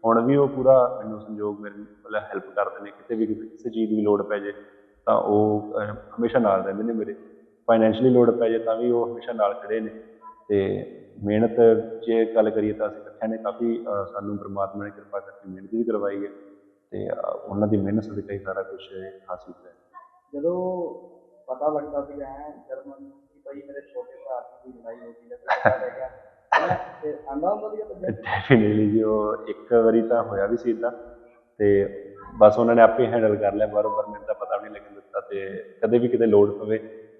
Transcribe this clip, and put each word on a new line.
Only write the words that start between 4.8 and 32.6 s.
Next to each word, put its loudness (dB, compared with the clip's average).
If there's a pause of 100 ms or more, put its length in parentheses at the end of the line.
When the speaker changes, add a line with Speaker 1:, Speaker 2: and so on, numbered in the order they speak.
Speaker 1:
ਤਾਂ 4
ਉਹ, 2
ਅਹ, -6
ਹਮੇਸ਼ਾ -2
ਨਾਲ 4
ਰਹਿੰਦੇ -6
ਨੇ -4
ਮੇਰੇ। -6 (540)
ਫਾਈਨੈਂਸ਼ੀਅਲੀ 6
ਲੋੜ 8
ਪੈ 0
ਜੇ 0
ਤਾਂ 0
ਵੀ 0
ਉਹ 0
ਹਮੇਸ਼ਾ -8
ਨਾਲ 2
ਖੜ੍ਹੇ -6
ਨੇ। -6 (580)
ਤੇ 0 (380)
ਮਿਹਨਤ 2 (560)
ਜੇ 0
ਗੱਲ 4
ਕਰੀਏ 0
ਤਾਂ -4
ਅਸੀਂ -8
ਇਕੱਠਿਆਂ -10
ਨੇ -6
ਕਾਫੀ, -4
ਅਹ, -4
ਸਾਨੂੰ -8
ਪ੍ਰਮਾਤਮਾ -6
ਨੇ -10
ਕਿਰਪਾ -12
ਕਰਕੇ -18
ਮਿਹਨਤ -16
ਵੀ 0
ਕਰਵਾਈ -4
ਹੈ -14 (600)
ਤੇ, -6
ਅਹ, -4
ਉਹਨਾਂ -2
ਦੀ 2
ਮਿਹਨਤ -2
ਸਦਕਾ -10
ਹੀ -8
ਸਾਰਾ -8
ਕੁਛ -14 (120)
ਇਹ -16 (120)
ਹਾਸਿਲ -14
ਹੋਇਆ। -20 (600)
Speaker 2:
ਜਦੋਂ -4 (540)
ਪਤਾ -4
ਲੱਗਦਾ -2
ਸੀਗਾ, -12
ਹੈਂ, -14 (180)
ਜਰਮਨ -14
ਨੂੰ -20
ਕਿ -20
ਬਈ -14
ਮੇਰੇ -14
ਛੋਟੇ -16
ਭਰਾ -8
ਦੀ -20
ਕੋਈ -20
ਲੜਾਈ -14
ਹੋ -20
ਗਈ -20
ਜਾਂ -16
ਕੋਈ 0
ਝਗੜਾ 0
ਪੈ -6
ਗਿਆ, -10 (580)
ਹੈਂ, 0 (260)
ਤੇ -6 (100)
ਆਉਂਦਾ -2
ਹੁੰਦਾ -6
ਸੀਗਾ -8
ਭੱਜਿਆ? -8
Speaker 1:
Definitely 2
ਜੀ, 2
ਉਹ 0 (100)
ਇੱਕ -6
ਵਾਰੀ 6
ਤਾਂ 0
ਹੋਇਆ -2
ਵੀ -2
ਸੀ -2
ਏਦਾਂ -4 (680)
ਤੇ 2 (380)
ਬਸ 8
ਉਹਨਾਂ 4